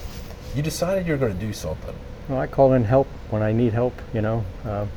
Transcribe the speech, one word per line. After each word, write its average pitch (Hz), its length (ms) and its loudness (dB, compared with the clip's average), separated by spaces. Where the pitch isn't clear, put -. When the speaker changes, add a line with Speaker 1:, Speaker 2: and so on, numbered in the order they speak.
Speaker 1:
You 135 80 -2
decided 175 440 -2
you're 156 120 0
gonna 117 160 0
do 107 180 -4
something. - 420 -8
Speaker 2:
Well, 135 100 -2
I 143 80 -2
call 135 280 6
in 123 100 6
help 131 240 4
when 107 120 0
I 107 100 2
need 113 200 4
help, 120 280 0
you 110 80 0
know. 110 220 0
Uh, 104 220 -2